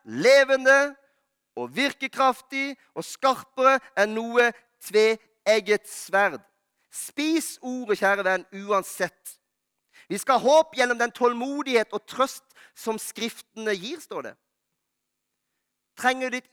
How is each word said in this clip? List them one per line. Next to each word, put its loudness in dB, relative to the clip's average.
levende 4
og -8
virkekraftig -2
og -8
skarpere 0
enn 2
noe 2
tveegget 0
sverd. -2
Spis -4
ordet, -4
kjære 0
venn, 0
uansett. -4
Vi -4
skal 2
ha 2
håp 4
gjennom 0
den -2
tålmodighet -2
og -8
trøst -4
som -8
Skriftene -8
gir, -12
står -12
det. -18
Trenger -2
ditt -10